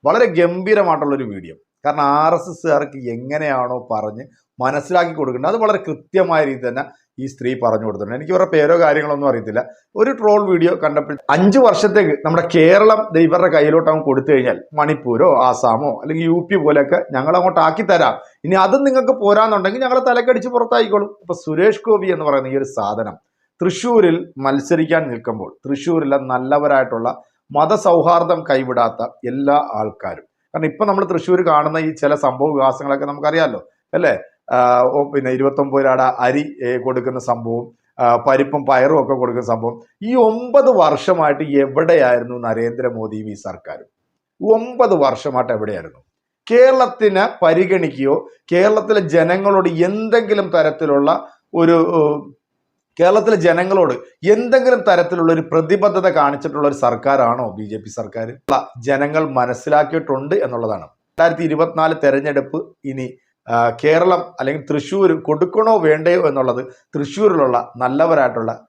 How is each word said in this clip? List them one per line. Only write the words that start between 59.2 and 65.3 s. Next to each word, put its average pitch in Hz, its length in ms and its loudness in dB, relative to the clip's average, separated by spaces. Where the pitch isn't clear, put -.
മനസ്സിലാക്കിയിട്ടുണ്ട് 147 960 -2
എന്നുള്ളതാണ്. 110 400 -6
രണ്ടായിരത്തി 165 380 0
ഇരുപത്തിനാല് 160 540 0
തെരഞ്ഞെടുപ്പ് 139 560 0
ഇനി, 131 140 -8
ആ, - 20 0
കേരളം 170 380 2
അല്ലെങ്കിൽ 139 300 -4
തൃശ്ശൂർ 175 420 0
കൊടുക്കണോ 208 480 0